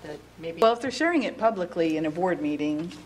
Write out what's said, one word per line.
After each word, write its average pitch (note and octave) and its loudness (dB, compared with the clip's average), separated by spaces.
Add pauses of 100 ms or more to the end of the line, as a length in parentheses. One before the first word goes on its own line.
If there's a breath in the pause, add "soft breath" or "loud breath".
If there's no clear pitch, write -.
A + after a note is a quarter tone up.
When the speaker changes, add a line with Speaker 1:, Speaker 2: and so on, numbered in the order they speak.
Speaker 1:
that D3+ -12 (180)
maybe E3 -4
Speaker 2:
Well, A3+ 8
if A#3 -6
they're C4 -4
sharing D#4+ 2
it - -6
publicly F3+ 2
in D#3 0
a D3+ -2
board F3 0
meeting, D3+ -2 (140)